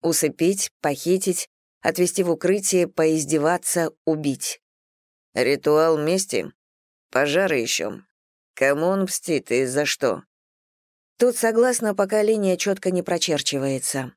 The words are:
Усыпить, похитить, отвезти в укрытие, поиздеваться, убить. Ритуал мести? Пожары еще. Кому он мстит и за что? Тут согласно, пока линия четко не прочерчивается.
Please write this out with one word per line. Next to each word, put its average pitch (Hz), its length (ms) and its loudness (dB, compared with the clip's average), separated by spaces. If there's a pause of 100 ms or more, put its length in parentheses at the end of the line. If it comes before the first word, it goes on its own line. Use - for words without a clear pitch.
Усыпить, 165 680 0 (100)
похитить, 170 680 -2 (340)
отвезти 180 400 0
в 175 80 0
укрытие, 180 560 0
поиздеваться, 160 1040 0 (120)
убить. 151 560 -2 (760)
Ритуал 151 640 2
мести? 151 540 -2 (580)
Пожары 147 480 0
еще. 107 420 -4 (540)
Кому 143 320 0
он 196 160 0
мстит 175 480 -4
и 127 160 2
за 139 180 -2
что? 120 380 -2 (1000)
Тут 240 140 4
согласно, 226 580 2
пока 208 280 2
линия 208 340 2
четко 190 340 -2
не 180 140 -2
прочерчивается. 139 1120 -4